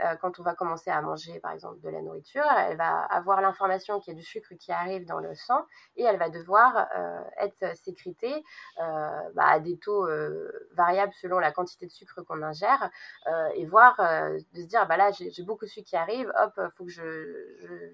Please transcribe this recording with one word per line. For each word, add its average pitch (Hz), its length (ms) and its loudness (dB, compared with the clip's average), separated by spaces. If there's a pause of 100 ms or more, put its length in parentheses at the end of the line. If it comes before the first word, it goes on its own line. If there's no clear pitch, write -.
euh, 165 140 0
quand 180 240 -6
on - 20 -16
va 175 120 -2
commencer 165 340 -4
à 160 140 0
manger, 156 360 -8
par 165 140 -8
exemple, 160 280 -14
de 156 100 -12
la 156 100 -8
nourriture, 160 500 -4
elle 185 280 2
va 165 240 0
avoir 190 400 0
l'information 190 580 0
qu'il 170 140 -12
y - 20 -14
a - 20 -16
du 165 60 -18
sucre - 340 -14
qui - 140 -10
arrive 180 320 -4
dans 165 140 -8
le 160 160 -8
sang 254 320 -2 (300)
et - 80 -2
elle 214 120 4
va 165 140 0
devoir, 202 640 4
euh, - 260 -6 (140)
être 185 400 -4
sécrétée, 226 680 -8 (380)
euh, 156 400 -4 (140)
bah, 156 140 6
à 156 120 8
des 170 160 -4
taux, 202 320 -2
euh, 156 420 -4 (220)
variables 185 480 4
selon 185 180 0
la 156 140 4
quantité 180 320 -6
de 175 60 -14
sucre - 320 -18
qu'on 160 180 -10
ingère, 180 500 0 (360)
euh, 160 280 0
et 165 120 -4
voir, 220 340 8
euh, 156 380 0 (160)
de 175 80 -10
se 170 40 -14
dire, « 196 220 2
Bah 165 80 2
là, 196 140 6
j'ai, 180 200 -6
j'ai 175 120 -12
beaucoup 208 240 -8
de 196 40 -12
sucre - 200 -18
qui 185 60 -2
arrive, 208 420 -4
hop, 202 200 2 (200)
faut 180 80 -14
que 175 40 -12
je, 170 120 -16 (580)
je, 175 140 -16 (200)